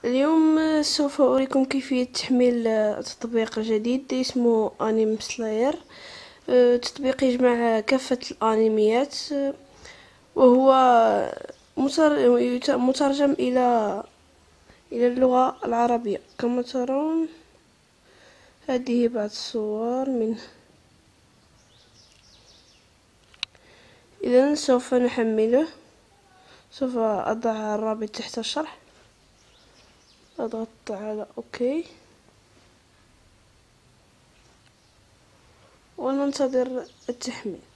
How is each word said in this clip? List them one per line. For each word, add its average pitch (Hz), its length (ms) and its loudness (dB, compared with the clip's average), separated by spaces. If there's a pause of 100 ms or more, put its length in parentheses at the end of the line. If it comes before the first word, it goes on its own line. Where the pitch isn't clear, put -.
اليوم 311 760 2
سوف 294 400 -2
أريكم 262 440 2
كيفية 262 380 -2
تحميل 247 600 0 (400)
تطبيق 226 560 -4
جديد 233 540 -2
اسمه 240 580 0 (100)
أنيم 220 380 0
سلاير. 233 560 -2 (720)
أه، 247 280 6
تطبيق 262 460 -4
يجمع 240 560 2
كافة 254 400 -2 (120)
الأنميات، 220 840 2 (1200)
وهو 262 360 6 (1040)
متر-، 269 600 4
يت-، 247 320 0
مترجم 277 600 0
إلى، 240 720 0 (880)
إلى 240 160 2
اللغة 254 580 2
العربية. 233 560 0 (180)
كما 247 220 -2
ترون 277 680 -2 (1400)
هذه 247 380 0
بعض 214 220 -4
الصور 226 800 -6
منه. 226 300 -2 (3750)
إذن 262 320 4
سوف 254 380 0
نحمله، 240 720 2 (1040)
سوف 254 260 -4
أضع 220 800 -2
الرابط 220 340 -4
تحت - 280 -12
الشرح. 294 400 -6 (1600)
أضغط 226 280 -6 (220)
على 214 360 -10 (120)
أوكي 262 480 -6 (4000)
وننتظر 262 880 -2 (240)
التحميل. 240 500 -10 (160)